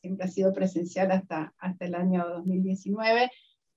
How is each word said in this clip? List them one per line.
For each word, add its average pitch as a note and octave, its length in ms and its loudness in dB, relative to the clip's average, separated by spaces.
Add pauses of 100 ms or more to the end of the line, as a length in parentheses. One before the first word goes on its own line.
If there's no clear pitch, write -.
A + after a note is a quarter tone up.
siempre F#3 240 -6
ha - 20 -4
sido F#3+ 240 2
presencial F#3 600 0
hasta, E3 440 -2
hasta F3+ 300 -6
el F3 80 -4
año F3+ 340 0
dos F3 160 -8
mil F#3 180 2
diecinueve, A3 680 2 (460)